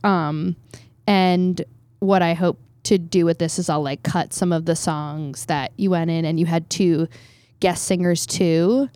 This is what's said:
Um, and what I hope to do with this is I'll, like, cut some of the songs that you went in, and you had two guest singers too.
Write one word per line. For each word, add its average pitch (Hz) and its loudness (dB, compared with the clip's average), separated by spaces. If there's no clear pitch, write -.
Um, 170 0
and 180 2
what 190 4
I 170 2
hope 175 0
to 196 2
do 170 0
with 170 0
this 165 -4
is 180 -4
I'll, 165 0
like, 143 -6
cut - -2
some 180 0
of 165 0
the 165 0
songs 151 -6
that 143 -4
you 190 0
went 170 0
in, 165 0
and 160 0
you 175 2
had 165 -2
two 165 2
guest 180 0
singers 175 0
too. 190 2